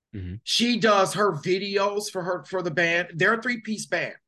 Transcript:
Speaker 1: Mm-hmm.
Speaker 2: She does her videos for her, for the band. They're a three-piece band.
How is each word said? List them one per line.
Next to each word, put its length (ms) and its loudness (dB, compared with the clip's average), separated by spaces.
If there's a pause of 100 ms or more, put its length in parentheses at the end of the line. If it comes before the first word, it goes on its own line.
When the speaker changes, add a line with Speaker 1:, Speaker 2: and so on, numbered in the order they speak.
(180)
Speaker 1:
Mm-hmm. 260 -8
Speaker 2:
She 360 2
does 340 4
her 200 2
videos 800 -2
for 120 -6
her, 220 -4
for 180 -4
the 80 -4
band. 420 0
They're 220 4
a 60 -4
three-piece 440 -6
band. 300 -4 (120)